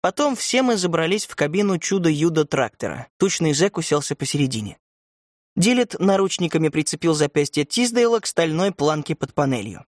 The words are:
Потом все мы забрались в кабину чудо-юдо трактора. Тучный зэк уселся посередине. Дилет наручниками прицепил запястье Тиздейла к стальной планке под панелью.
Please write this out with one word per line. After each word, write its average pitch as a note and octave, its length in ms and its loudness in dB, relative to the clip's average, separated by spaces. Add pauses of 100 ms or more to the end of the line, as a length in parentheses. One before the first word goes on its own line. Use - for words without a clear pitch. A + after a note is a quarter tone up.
Потом C4+ 340 0
все B3+ 280 0
мы A#3+ 140 2
забрались F3 500 -2
в - 80 -16
кабину F#3 420 0
чудо-юдо D#3+ 680 0
трактора. A#2+ 640 -4 (120)
Тучный E3+ 340 2
зэк F3+ 240 0
уселся D3 380 -2
посередине. B2+ 640 -4 (760)
Дилет A#3+ 440 2
наручниками F#3 720 2
прицепил D#3 440 0
запястье D3 520 0
Тиздейла A#3 540 2
к - 60 -8
стальной E3 460 0
планке D3+ 420 -2
под - 220 -6
панелью. A#2+ 560 -2